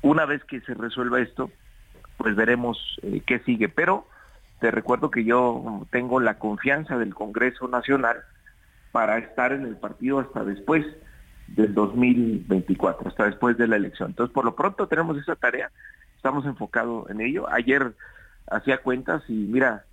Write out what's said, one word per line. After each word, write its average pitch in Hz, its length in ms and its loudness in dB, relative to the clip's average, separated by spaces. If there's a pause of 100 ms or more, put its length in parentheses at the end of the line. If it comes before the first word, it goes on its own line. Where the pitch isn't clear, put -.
una 151 240 4
vez 143 200 -4
que 127 180 -10
se 127 120 -10
resuelva 120 460 -2
esto, 131 300 -4 (680)
pues 107 180 0
veremos, 117 440 2 (240)
eh, 101 220 -4
qué 123 160 0
sigue. 110 280 0
Pero 175 380 0 (540)
te 117 100 4
recuerdo 123 400 0
que 117 140 0
yo 117 680 2
tengo 127 280 0
la 113 200 2
confianza 131 600 -2
del 101 160 -2
Congreso 117 540 -2
Nacional 123 480 2 (760)
para 110 280 2
estar 123 340 -2
en 139 120 -4
el 110 120 -8
partido 127 420 -2
hasta 120 260 -4
después 120 400 0 (600)
del 104 280 2
dos 104 200 2
mil 120 520 4
veinticuatro, 92 640 0
hasta 104 180 0
después 113 300 2
de 117 120 2
la 110 80 4
elección. 95 340 -4
Entonces, 120 240 -4
por 131 100 0
lo 117 100 0
pronto 196 320 -2
tenemos 165 300 -2
esa 151 200 -4
tarea, 120 340 -2 (460)
estamos 135 280 0
enfocados 117 640 -4
en 107 120 -8
ello. 131 300 -2
Ayer 123 440 2 (560)
hacía 131 280 0
cuentas 131 500 -2
y 117 40 -4
mira 110 600 0